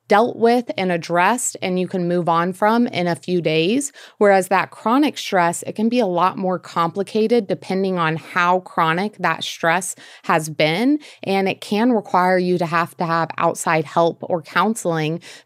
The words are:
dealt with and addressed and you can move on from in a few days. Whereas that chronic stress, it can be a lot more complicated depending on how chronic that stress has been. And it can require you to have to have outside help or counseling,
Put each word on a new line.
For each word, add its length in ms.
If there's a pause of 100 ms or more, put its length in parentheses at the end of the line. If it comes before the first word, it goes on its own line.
dealt 320
with 400
and 120
addressed 680
and 180
you 80
can 220
move 220
on 200
from 360
in 200
a 80
few 280
days. 500 (240)
Whereas 320
that 220
chronic 480
stress, 460
it 80
can 180
be 80
a 80
lot 320
more 200
complicated 880
depending 520
on 180
how 440
chronic 580
that 260
stress 500 (280)
has 260
been. 500 (260)
And 220
it 140
can 320
require 460
you 180
to 80
have 320
to 80
have 320
outside 480
help 380
or 180
counseling, 800 (260)